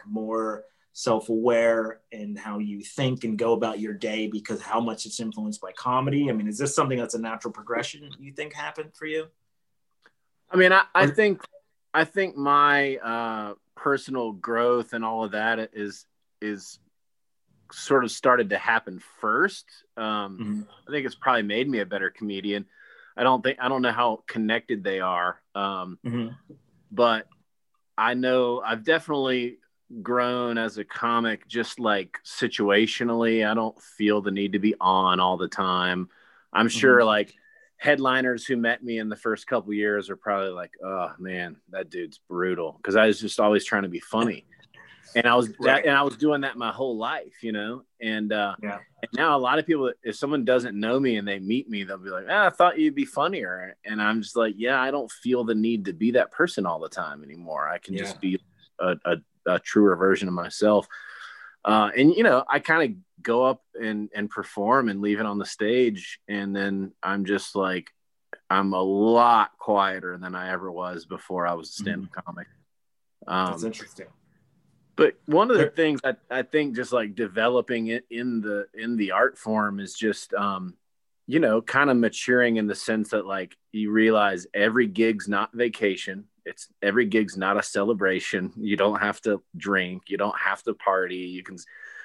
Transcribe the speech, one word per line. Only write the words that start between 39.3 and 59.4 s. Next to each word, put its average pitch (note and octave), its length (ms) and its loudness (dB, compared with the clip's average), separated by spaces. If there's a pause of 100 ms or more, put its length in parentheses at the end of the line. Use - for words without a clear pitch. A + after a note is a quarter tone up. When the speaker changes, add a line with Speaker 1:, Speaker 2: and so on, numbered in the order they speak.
Speaker 2:
couple G#2 260 -4
years G#2 360 -2
are G2 60 -10
probably G2 360 -4
like, F2+ 200 -12 (120)
"Oh F#2 360 -6
man, F2+ 380 -10 (120)
that F2+ 200 -8
dude's E2+ 300 -10 (100)
brutal." F2 520 -4
'Cause G2+ 140 -2
I A2 120 8
was G#2 120 2
just A2 200 -4
always G#2 260 4
trying G#2 180 0
to F#2 60 -6
be E2+ 100 -8
funny. A2 460 -4 (680)
And A#2 120 2
I A#2+ 100 6
was A#2+ 140 4
that, G#2+ 100 -14
Speaker 1:
Right. C#3 260 4
Speaker 2:
and D3 120 4
I C#3 60 6
was C#3 120 0
doing D3 260 2
that C3 160 -6
my A#2 140 -4
whole B2+ 240 -4
life, A#2+ 480 -8
you A2+ 80 -4
know? A2 320 -6 (160)
And, G#2+ 320 -4
uh, G2+ 320 -2
Speaker 1:
Yeah. G2+ 160 -8 (220)
Speaker 2:
and - 120 -10
now D3 220 2
a C3+ 40 2
lot C3 200 0
of D#3 60 -4
people, C#3 260 0 (120)
if A2 120 -6
someone C#3+ 300 -2
doesn't A#2+ 340 2
know A#2 220 0
me B2 160 2
and G2+ 100 -6
they G2 120 -4
meet A2+ 300 -4
me, G#2 140 -6
they'll F#2+ 140 -10
be F#2 140 -14
like, F#2 180 -8
"Ah, G3 160 2
I F3+ 40 4
thought F3 300 4
you'd D#3 160 2
be C#3+ 80 -2
funnier." A2+ 800 -4
And G#2+ 180 -6
I'm G#2+ 200 0
just G2+ 160 -6
like, A2 200 2
"Yeah, B2+ 240 0
I C3 100 0
don't C#3 200 -4
feel B2 320 0
the A2 120 0
need A2 300 2
to F#2+ 80 -4
be G#2+ 180 2
that A#2+ 200 2
person D3+ 340 0
all E2 140 -4
the D#2+ 80 -8
time D2+ 380 -10
anymore. D2+ 420 -8
I E2+ 120 -4
can F#2+ 180 -8
just G2 180 -8
Speaker 1:
Yeah. - 60 -20
Speaker 2:
be F#2 200 -2 (380)
a, F2+ 160 0 (100)
a, E2+ 120 0 (300)